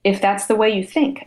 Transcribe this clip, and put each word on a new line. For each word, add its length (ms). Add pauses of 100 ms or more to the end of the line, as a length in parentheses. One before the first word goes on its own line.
if 160
that's 280
the 80
way 140
you 140
think. 440